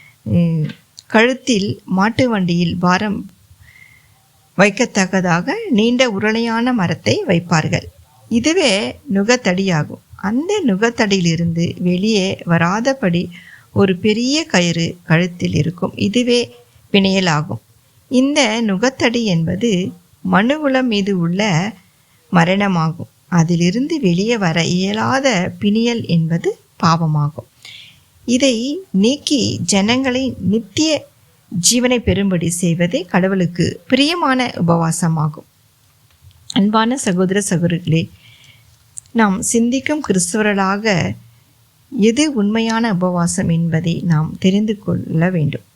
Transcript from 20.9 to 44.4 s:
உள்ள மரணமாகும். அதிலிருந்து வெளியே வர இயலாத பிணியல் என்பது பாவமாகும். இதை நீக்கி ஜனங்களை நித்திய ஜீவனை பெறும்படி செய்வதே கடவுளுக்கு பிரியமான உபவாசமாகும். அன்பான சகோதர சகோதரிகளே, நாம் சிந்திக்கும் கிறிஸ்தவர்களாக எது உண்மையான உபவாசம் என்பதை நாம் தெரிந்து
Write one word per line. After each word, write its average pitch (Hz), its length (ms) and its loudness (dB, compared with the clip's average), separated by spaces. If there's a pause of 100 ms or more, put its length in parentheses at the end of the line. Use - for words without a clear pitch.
உள்ள 180 560 0 (580)
மரணமாகும். 175 760 0 (180)
அதிலிருந்து 175 720 0
வெளியே 202 380 0
வர 165 280 0
இயலாத 208 920 0
பிணியல் 226 460 0
என்பது 170 540 -2 (240)
பாவமாகும். 156 640 0 (760)
இதை 254 540 0 (120)
நீக்கி 226 720 0
ஜனங்களை 247 760 0
நித்திய 233 680 -2 (640)
ஜீவனை 247 280 2
பெறும்படி 185 480 0
செய்வதே 175 560 0
கடவுளுக்கு 180 840 0
பிரியமான 269 640 0 (140)
உபவாசமாகும். 160 800 0 (1040)
அன்பான 220 460 2
சகோதர 190 520 0
சகோதரிகளே, 165 600 0 (1000)
நாம் 208 300 2
சிந்திக்கும் 262 640 0
கிறிஸ்தவர்களாக 202 1040 0 (880)
எது 247 340 4
உண்மையான 226 600 0
உபவாசம் 175 560 0
என்பதை 165 560 0
நாம் 156 320 0
தெரிந்து 208 420 0